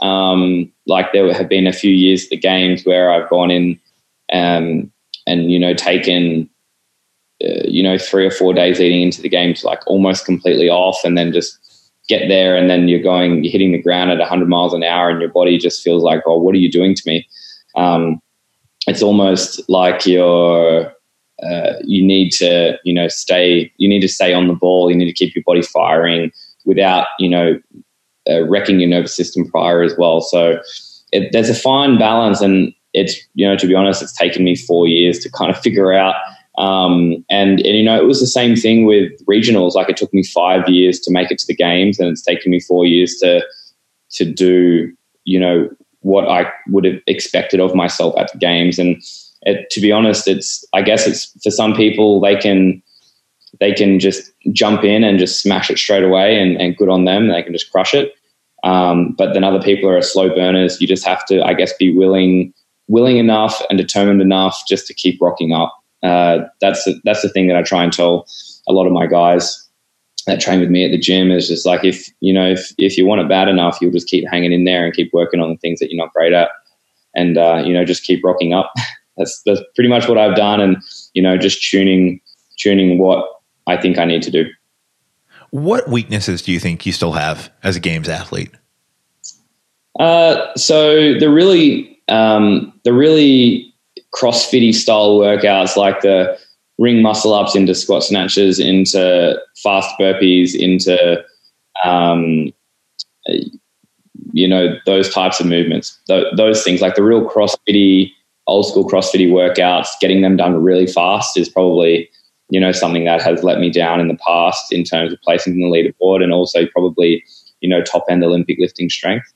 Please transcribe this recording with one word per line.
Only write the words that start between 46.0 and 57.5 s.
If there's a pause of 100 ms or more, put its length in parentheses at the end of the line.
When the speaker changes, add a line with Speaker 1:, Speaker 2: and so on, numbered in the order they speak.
Speaker 1:
what
I (160)
would
have
expected
of
myself
at
the
games.
And (420)
it,
to
be
honest,
it's,
I
guess
it's, (100)
for
some
people,
they
can, (800)
they
can
just (200)
jump
in
and
just
smash
it
straight
away,
and,
and
good
on
them.
They
can